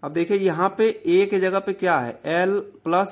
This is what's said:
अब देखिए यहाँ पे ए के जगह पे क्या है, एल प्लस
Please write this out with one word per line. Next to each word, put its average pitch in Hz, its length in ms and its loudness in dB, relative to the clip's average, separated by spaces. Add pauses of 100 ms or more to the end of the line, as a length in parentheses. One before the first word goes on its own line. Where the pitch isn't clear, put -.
अब 147 100 -8
देखिए 170 260 0
यहाँ 185 380 0
पे 220 100 4
ए 190 380 2
के 196 140 0
जगह 185 200 0
पे 196 160 -6
क्या 180 220 2
है, 120 280 -4
एल 180 340 0 (240)
प्लस 185 280 0